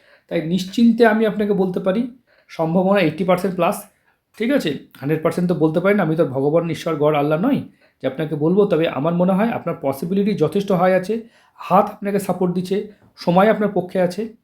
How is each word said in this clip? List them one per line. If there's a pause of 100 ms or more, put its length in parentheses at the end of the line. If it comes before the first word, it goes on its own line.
(280)
তাই
নিশ্চিন্তে
আমি
আপনাকে
বলতে
পারি (460)
সম্ভাবনা
এইটটি
পার্সেন্ট
প্লাস, (640)
ঠিক
আছে? (260)
হান্ড্রেড
পার্সেন্ট
তো
বলতে
পারি
না,
আমি
তো
আর
ভগবান,
ঈশ্বর,
গড,
আল্লাহ
নই (440)
যে
আপনাকে
বলবো।
তবে
আমার
মনে
হয়
আপনার
পসিবিলিটি
যথেষ্ট
হাই
আছে, (260)
হাত
আপনাকে
সাপোর্ট
দিচ্ছে, (240)
সময়
আপনার
পক্ষে
আছে। (160)